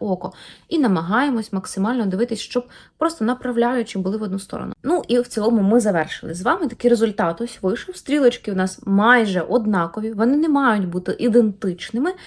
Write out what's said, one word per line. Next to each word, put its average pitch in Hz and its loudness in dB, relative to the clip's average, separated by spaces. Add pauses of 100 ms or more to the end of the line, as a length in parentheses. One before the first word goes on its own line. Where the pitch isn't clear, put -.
око. 185 -4 (360)
І 339 -2
намагаємось 220 0
максимально 202 -2
дивитись, 208 -2
щоб - -6 (300)
просто 320 -2
направляючі 240 -2
були 190 -2
в 214 -4
одну 196 -6
сторону. - -10 (100)
Ну 320 0
і 240 2
в 240 -4
цілому 214 2
ми 214 6
завершили 175 -2
з 180 -10
вами. 311 0
Такий - 0
результат 214 0
ось - -10
вийшов. 214 -4
Стрілочки 262 0
у - -4
нас 185 -2
майже 202 4
однакові, 214 -2
вони 233 2
не 311 2
мають 240 2
бути 180 -4
ідентичними. 220 0 (140)